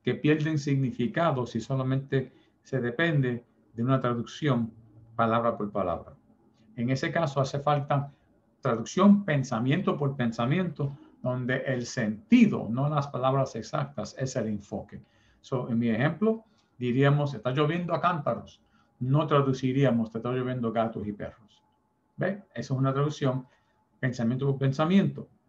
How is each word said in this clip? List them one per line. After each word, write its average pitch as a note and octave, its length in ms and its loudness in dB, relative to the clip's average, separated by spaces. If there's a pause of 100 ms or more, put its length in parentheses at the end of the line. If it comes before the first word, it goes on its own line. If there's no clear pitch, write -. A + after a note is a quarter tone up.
que B2 140 0
pierden D3+ 420 2
significado C#3 880 0
si A2+ 160 -4
solamente C3+ 720 -2 (300)
se C3 180 -4
depende B2+ 640 0 (320)
de A#2 80 -4
una C3 180 2
traducción A#2 720 -2 (420)
palabra A#2 400 2
por G#2 160 -6
palabra. F2+ 420 -4 (640)
En A#2+ 140 -2
ese D3 220 -2
caso D#3+ 280 0
hace C3+ 200 -2
falta C#3+ 520 0 (480)
traducción F3 640 4
pensamiento C#3+ 760 0
por C#3+ 160 0
pensamiento, C#3 840 -2 (260)
donde B2+ 420 -2
el A#2+ 200 -2
sentido, A2+ 840 2
no C3+ 200 0
las D3 180 0
palabras C3 480 0
exactas, - 640 -6
es B2+ 160 -4
el A2 140 -2
enfoque. G#2 520 -10 (380)
So, - 300 -6
en A2+ 100 0
mi A#2+ 80 0
ejemplo, E3+ 560 0 (340)
diríamos, C#3 560 2
"Está B2+ 180 -4
lloviendo E3 420 0
a D#3+ 80 -2
cántaros". C#3+ 600 -2 (380)
No C3+ 260 2
traduciríamos, C3 840 2
"Te - 60 -8
está A#2+ 160 -4
lloviendo B2+ 400 -2
gatos A2 340 -2
y G#2 60 -6
perros". - 500 -16 (540)
¿Ve? F#3+ 260 -2 (100)
Eso B2+ 200 -6
es B2+ 40 -2
una C3+ 160 0
traducción C#3 540 -2 (540)
pensamiento B2+ 460 -2
por C3 100 0
pensamiento. D#3 720 2 (200)